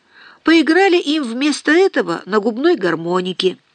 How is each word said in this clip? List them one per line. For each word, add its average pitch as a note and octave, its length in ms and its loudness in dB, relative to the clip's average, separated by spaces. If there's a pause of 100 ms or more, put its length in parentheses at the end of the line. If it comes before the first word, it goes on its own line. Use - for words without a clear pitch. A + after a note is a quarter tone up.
(420)
поиграли E4 540 4
им D#4 260 -2
вместо C4+ 500 -2
этого C#4+ 520 0
на G3+ 160 0
губной B3 360 0
гармонике. F3+ 840 -4 (160)